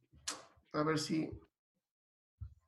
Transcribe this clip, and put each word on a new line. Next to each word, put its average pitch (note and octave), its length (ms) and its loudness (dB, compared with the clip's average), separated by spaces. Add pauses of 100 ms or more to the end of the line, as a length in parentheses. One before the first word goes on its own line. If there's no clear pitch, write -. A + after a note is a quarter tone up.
(720)
A D3+ 100 4
ver D#3 160 4
si, - 400 -2 (1300)